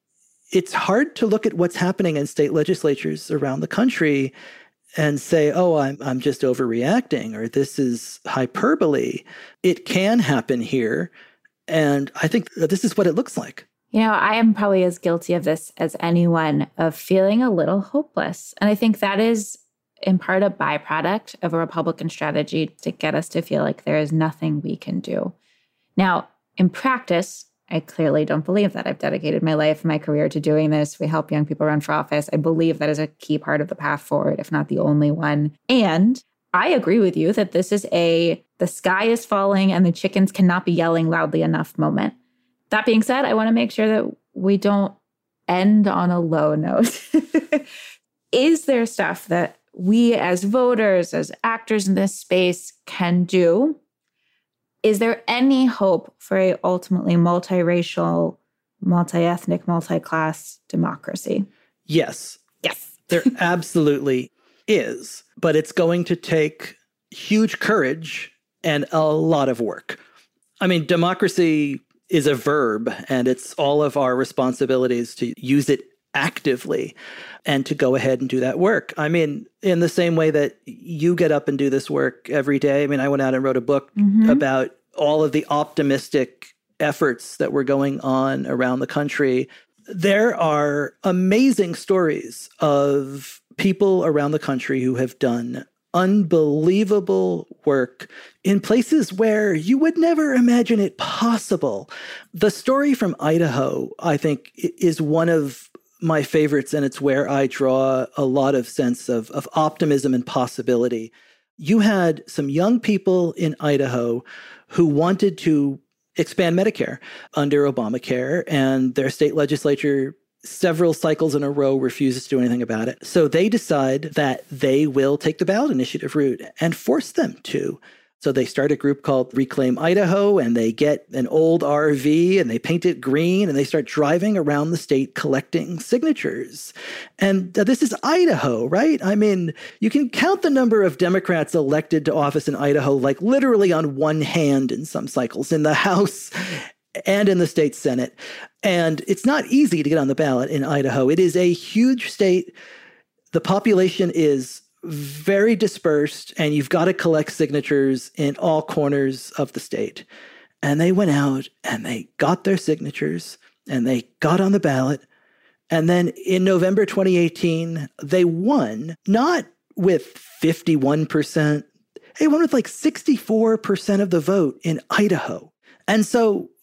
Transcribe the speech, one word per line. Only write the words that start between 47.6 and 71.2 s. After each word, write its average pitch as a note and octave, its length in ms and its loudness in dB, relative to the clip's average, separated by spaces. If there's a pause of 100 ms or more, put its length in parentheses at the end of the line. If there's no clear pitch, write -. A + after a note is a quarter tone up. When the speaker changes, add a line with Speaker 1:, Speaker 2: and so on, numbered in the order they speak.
Speaker 2:
Is D4+ 340 2
there A#3+ 200 2
stuff F#3 420 -4
that F3 300 -2 (160)
we A3+ 400 4
as F3+ 300 0
voters, G#3+ 720 2
as D#3+ 180 -4 (140)
actors A3+ 420 -2
in F#3+ 80 2
this G3 180 0
space F3+ 600 -2 (120)
can F3 380 0
do? F#3 540 2 (1080)
Is G#3+ 160 2
there A3+ 280 0
any C4 400 4
hope F#3+ 500 0
for - 200 -4
a F#3 260 2
ultimately F3+ 520 0
multiracial, E3+ 1200 0 (440)
multi-ethnic, F3 840 0
multi-class E3 1000 -4
democracy? - 800 -4 (400)
Speaker 1:
Yes. - 540 -4 (240)
Speaker 2:
Yes. - 340 -10 (120)
Speaker 1:
There E3+ 220 0
Speaker 2:
<laughs> B3 80 -14
Speaker 1:
absolutely D3 920 0 (360)
is, B2 560 -2 (140)
but D#3 180 2
it's D#3 160 0
going F3 340 0
to F3 100 0
take - 600 -4 (340)
huge - 480 0
courage D#3+ 720 -2 (320)
and D3 280 0
a D#3+ 120 2
lot D#3 460 2
of A#2+ 100 -2
work. - 400 -6 (600)
I G3 80 0
mean, E3+ 180 0
democracy E3+ 920 0 (300)